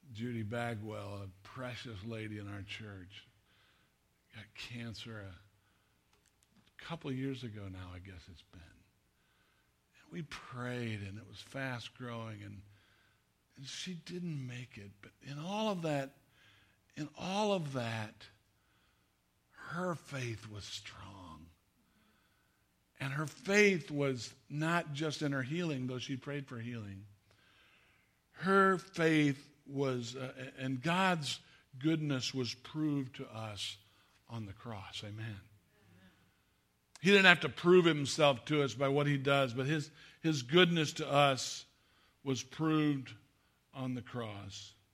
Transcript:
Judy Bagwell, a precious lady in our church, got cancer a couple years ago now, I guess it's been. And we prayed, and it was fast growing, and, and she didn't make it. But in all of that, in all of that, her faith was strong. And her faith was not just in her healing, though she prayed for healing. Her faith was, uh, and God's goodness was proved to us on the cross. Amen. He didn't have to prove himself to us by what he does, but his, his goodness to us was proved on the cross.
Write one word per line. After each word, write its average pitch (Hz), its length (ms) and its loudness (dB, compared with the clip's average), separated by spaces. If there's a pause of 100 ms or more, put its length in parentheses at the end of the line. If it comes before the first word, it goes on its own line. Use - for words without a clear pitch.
(120)
Judy 113 300 -6
Bagwell, 107 800 -6
a 95 240 -16
precious 123 580 -12
lady 110 340 -8
in 101 80 -10
our 101 160 -10
church, 98 640 -14 (1080)
got 107 100 -18 (260)
cancer 117 520 -10
a - 1600 -20
couple 156 280 -8
years 131 320 -4
ago 107 180 -10 (100)
now, 90 220 -12
I 87 60 -12
guess 90 220 -16 (100)
it's - 200 -20
been. 90 100 -20
And - 1500 -20
we 170 120 -8
prayed, 123 840 -6
and 98 100 -10
it 107 100 -16
was 104 120 -18
fast 131 560 -8
growing, 113 480 -10
and, 101 180 -14 (960)
and 135 100 -16
she - 260 -8 (120)
didn't 170 420 -6
make 123 300 -10
it. 101 140 -14 (100)
But - 100 -20 (120)
in 139 160 -10
all 208 300 -2
of 180 140 -2
that, 143 280 0 (840)
in 147 120 -6 (120)
all 202 340 0
of 151 200 -2
that, 113 400 -4 (1600)
her 175 260 -2
faith 120 580 -6
was 101 100 -10
strong. 90 840 -14 (1500)
And 139 120 -4
her 151 140 -2
faith 196 640 4
was 139 420 0 (180)
not 160 440 0
just 147 300 -2
in 143 80 2
her 135 100 -2
healing, 143 460 -2
though 127 100 -4
she 131 200 -6
prayed 143 280 -8
for 123 140 -10
healing. 107 460 -8 (1300)
Her 190 440 6
faith 156 720 4 (160)
was, 127 500 -2
uh, 131 160 -8 (280)
and 131 220 -2
God's 170 580 2 (400)
goodness 147 540 0
was 127 200 -2
proved 147 640 -2
to 131 120 -10
us 110 500 -8 (520)
on 117 160 -6
the 95 80 -12
cross. 101 500 -10
Amen. 107 360 -10 (1600)
He 180 100 6
didn't 196 140 12
have 175 160 12
to 151 80 0
prove 175 360 8
himself 143 600 4
to 147 180 4
us 127 100 0
by 135 140 0
what 143 200 4
he 143 100 4
does, 135 360 2
but 131 120 -2
his, 151 240 0 (320)
his 156 200 0
goodness 165 520 6
to 143 180 -6
us 139 540 4 (580)
was 131 180 -2
proved 151 720 2 (600)
on 131 200 -4
the 120 80 -4
cross. 104 720 -10 (200)